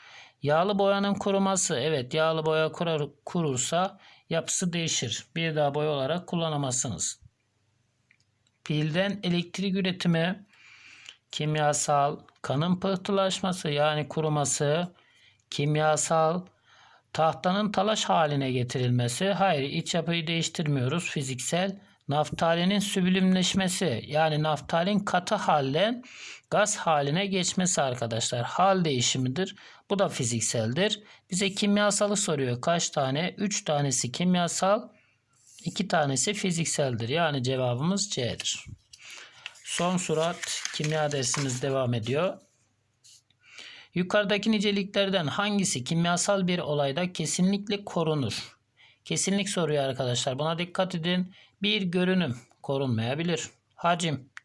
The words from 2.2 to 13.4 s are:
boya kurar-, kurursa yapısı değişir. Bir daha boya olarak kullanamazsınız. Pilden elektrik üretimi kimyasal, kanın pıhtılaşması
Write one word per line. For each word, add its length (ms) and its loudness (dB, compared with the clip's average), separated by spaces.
boya 260 2
kurar-, 360 -2
kurursa 760 -2
yapısı 420 -2
değişir. 540 -4
Bir 200 -2
daha 180 2
boya 160 0
olarak 360 -2
kullanamazsınız. 920 -2
Pilden 580 -2
elektrik 540 -2
üretimi 680 0
kimyasal, 880 2
kanın 380 0
pıhtılaşması 920 -2